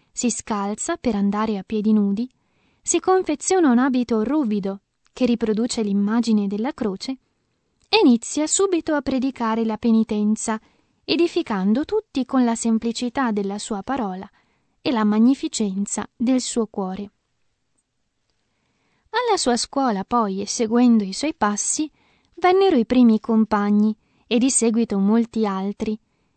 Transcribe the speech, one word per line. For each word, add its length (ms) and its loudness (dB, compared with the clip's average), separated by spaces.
si 180 -2
scalza 680 -6
per 180 -2
andare 420 0
a 60 -10
piedi 300 0
nudi, 360 0
si 180 -2
confeziona 720 2
un 80 4
abito 460 0
ruvido 560 -2
che 120 -2
riproduce 560 0
l'immagine 640 0
della 260 -4
croce 440 -6
e 160 0
inizia 440 2
subito 460 -2
a 80 -2
predicare 640 -2
la 140 -4
penitenza, 840 0
edificando 800 -2
tutti 400 -4
con 180 0
la 120 0
semplicità 760 -4
della 280 -4
sua 220 -8
parola 480 -8
e 100 -4
la 140 2
magnificenza 1000 0
del 240 0
suo 260 -4
cuore. 440 -8
Alla 280 0
sua 200 0
scuola, 460 -2
poi, 380 -2
e 60 -8
seguendo 560 4
i 100 -8
suoi 200 -4
passi, 560 -2
vennero 400 4
i 100 4
primi 340 6
compagni 760 2
e 100 0
di 140 2
seguito 480 0
molti 480 2
altri, 500 -6